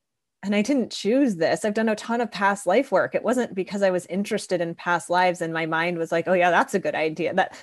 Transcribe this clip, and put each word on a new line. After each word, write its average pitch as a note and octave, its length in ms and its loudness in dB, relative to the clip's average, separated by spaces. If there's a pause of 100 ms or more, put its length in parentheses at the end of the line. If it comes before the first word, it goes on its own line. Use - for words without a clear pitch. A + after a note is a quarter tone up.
(420)
and G3+ 120 -2
I G#3 80 4
didn't A#3+ 300 0
choose A#3+ 440 2
this, D#3 280 0
I've G#3 100 -2
done A3 140 0
a G#3+ 80 0
ton A#3 240 -4
of A3+ 100 -2
past G3 360 0
life A3 260 2
work. D#3 220 2
It - 100 -2
wasn't - 300 -2
because G3 280 -4
I G3 80 4
was F3+ 160 -2
interested G3 540 -2
in E3+ 140 -4
past F3 360 -2
lives F3+ 300 2
and E3 140 -4
my D#3+ 120 -2
mind E3 300 0
was E3 160 -4
like, E3+ 160 0
"Oh F#3 60 4
yeah, F3+ 160 4
that's G#3 240 2
a G3 40 0
good D3+ 160 -2
idea. D#3+ 400 -2
That, - 280 0